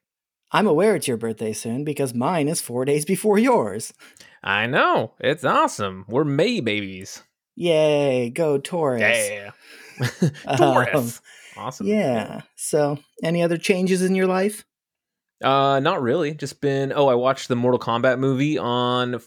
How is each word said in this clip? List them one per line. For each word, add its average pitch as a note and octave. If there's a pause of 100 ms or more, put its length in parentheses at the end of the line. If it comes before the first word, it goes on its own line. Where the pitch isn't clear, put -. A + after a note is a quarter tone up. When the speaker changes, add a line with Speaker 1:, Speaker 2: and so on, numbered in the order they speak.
(520)
Speaker 1:
I'm F3+
aware F#3+
it's D3
your A#2+
birthday A2
soon A#2+
because C#3+
mine C#3+
is C3+
four B2
days D3
before G3
yours. D3+ (480)
Speaker 2:
I G2+
know. F3+
It's C3+
awesome. B2+
We're A#2+
May E3
babies. G2+ (340)
Speaker 1:
Yay. D3
Go D3
Taurus. C#3
Speaker 2:
Yeah. G#2 (460)
<laughs> C3 (180)
Speaker 1:
Um, C#3
Speaker 2:
Taurus. C3 (340)
Awesome. B2
Speaker 1:
yeah. C#3 (140)
So, D3 (260)
any E3+
other E3+
changes F#3
in F#3
your F#3+
life? F#3+ (760)
Speaker 2:
Uh, C#3
not D#3+
really. C#3+
Just D3
been, C3+
oh, C#3+
I B2+
watched B2+
the B2
Mortal B2
Kombat B2
movie C3+
on B2